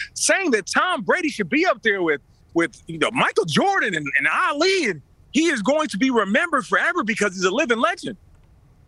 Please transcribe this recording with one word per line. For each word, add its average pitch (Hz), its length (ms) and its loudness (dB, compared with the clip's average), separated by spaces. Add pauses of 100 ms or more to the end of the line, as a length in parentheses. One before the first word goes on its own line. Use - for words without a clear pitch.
(160)
saying 359 360 0
that 208 140 0
Tom 311 380 0
Brady 294 260 0
should 196 200 -6
be 330 180 2
up 277 160 -2
there 202 180 0
with, 156 180 0 (360)
with, 165 320 0
you 165 100 -12
know, 127 140 0
Michael 302 340 2
Jordan 294 480 0
and, 151 140 -4 (100)
and 139 100 0
Ali, 320 600 0
and 156 140 -6 (300)
he 330 160 2
is 254 120 -2
going 294 280 0
to 196 100 -8
be 262 100 2
remembered 247 560 0
forever 302 380 0
because 202 320 -2
he's 185 80 -4
a 185 80 2
living 240 260 0
legend. 302 400 -2 (720)